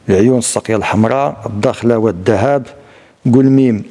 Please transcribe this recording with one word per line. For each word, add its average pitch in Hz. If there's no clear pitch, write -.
العيون 110
الساقية -
الحمراء، 117
الداخلة 113
والذهب، 110
قلميم 131